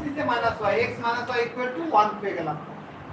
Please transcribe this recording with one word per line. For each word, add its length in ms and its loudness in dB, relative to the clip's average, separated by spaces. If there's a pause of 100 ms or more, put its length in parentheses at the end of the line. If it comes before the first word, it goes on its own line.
নিচে 200 -2
মাইনাস 380 2
ওয়াই, 120 2 (100)
এক্স 200 -2
মাইনাস 260 0
ওয়াই 160 0
equal 300 -4
to 60 -2 (180)
one 120 6 (100)
পেয়ে 160 -2
গেলাম। 200 -2 (560)